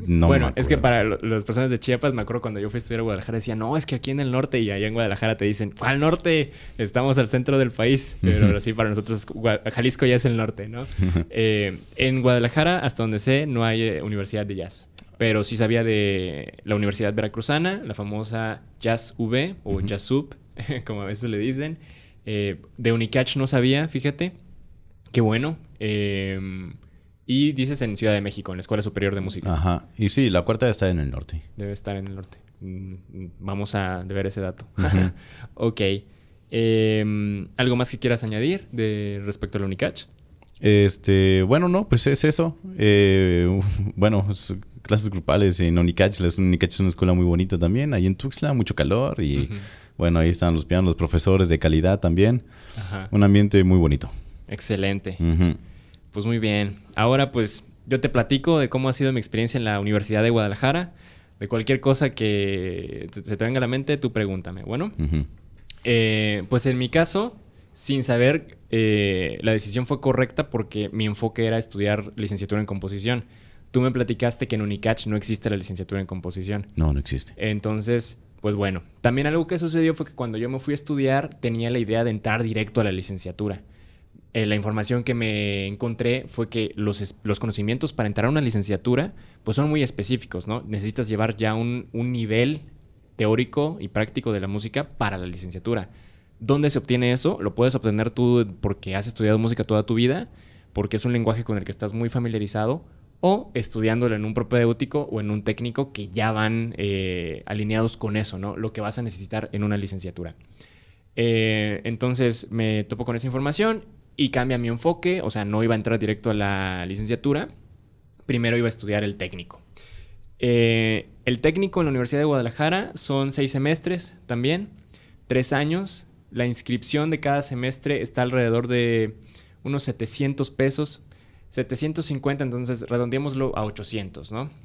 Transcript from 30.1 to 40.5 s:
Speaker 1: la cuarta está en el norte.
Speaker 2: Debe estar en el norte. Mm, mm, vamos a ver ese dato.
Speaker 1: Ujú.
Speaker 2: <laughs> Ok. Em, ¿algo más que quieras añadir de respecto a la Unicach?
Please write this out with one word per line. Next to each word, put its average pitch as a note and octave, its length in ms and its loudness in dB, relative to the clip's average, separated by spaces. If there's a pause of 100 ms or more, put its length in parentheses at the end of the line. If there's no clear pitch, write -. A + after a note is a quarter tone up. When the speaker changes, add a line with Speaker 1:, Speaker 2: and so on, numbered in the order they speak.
Speaker 1:
la F2+ 140 4
cuarta A2+ 260 0
está G2 220 0
en F2 80 2
el C#2+ 120 -2
norte. C#2 320 -8 (140)
Speaker 2:
Debe G2+ 160 -8
estar G2+ 240 -6
en G2 120 -8
el G2 80 -12
norte. F#2+ 220 -16 (220)
Mm, F#2 340 -12
mm, F#2 440 -16
vamos G2 380 -4
a F#2 280 -2
ver F#2+ 220 -4
ese G2+ 140 -4
dato. F#2 260 -6 (100)
Speaker 1:
Ujú. F#2 340 2 (200)
Speaker 2:
<laughs> - 240 -20
Ok. A2+ 260 -2 (720)
Em, G#2+ 1080 0
¿algo B2 200 2
más B2 160 0
que A2+ 80 -8
quieras A#2+ 240 0
añadir B2 480 -2
de G#2 520 -4
respecto G2+ 340 -6
a - 20 0
la G2 60 -2
Unicach? - 360 -4 (580)